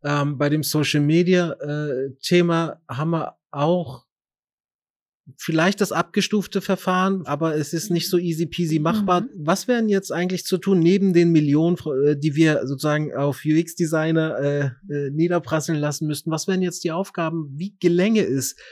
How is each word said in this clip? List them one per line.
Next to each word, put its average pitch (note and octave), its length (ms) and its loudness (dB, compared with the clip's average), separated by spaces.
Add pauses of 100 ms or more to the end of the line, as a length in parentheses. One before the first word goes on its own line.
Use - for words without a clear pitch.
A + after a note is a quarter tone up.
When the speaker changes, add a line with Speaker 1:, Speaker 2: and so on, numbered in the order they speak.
Speaker 1:
ähm, C#3+ 340 -2
bei C#3+ 140 0
dem D3+ 120 0
Social D3+ 380 0
Media, E3+ 520 2
äh, D3 580 -6 (100)
Thema E3+ 680 2
haben D3+ 220 -4
wir E3 260 -4 (140)
auch D3+ 560 -2 (1300)
vielleicht E3 440 0
das G3 120 0
abgestufte G3+ 680 -2
Verfahren, F#3 640 0
aber D3+ 300 -2
es D3 160 -2
ist E3 180 -4
nicht E3+ 180 0
so F#3 80 2
easy E3 300 -2
peasy D#3+ 320 -2
machbar. F3+ 440 0
Speaker 2:
Mhm. C4 120 -8
Speaker 1:
Was D#3+ 320 -2
wären A#3 220 0
jetzt G3 240 0
eigentlich F3+ 320 -2
zu F#3 140 -2
tun, F#3+ 200 2
neben F#3 340 4
den E3+ 200 6
Millionen, D#3 440 4 (280)
äh, D3 120 4
die C#3+ 200 -2
wir D#3 300 2
sozusagen D3+ 480 -2
auf C#3+ 300 -2
U-X-Designer, D#3+ 920 0
äh, C#3+ 260 0 (240)
äh, C#3+ 220 -4
niederprasseln D#3+ 680 0
lassen D3 280 -2
müssten? D3+ 240 -4
Was D#3 160 -4
wären F#3 160 0
jetzt F3+ 220 -4
die D#3+ 80 -2
Aufgaben? D#3+ 640 -4
Wie F#3+ 240 -8
gelänge F#3 420 4
es, C3 340 -2 (160)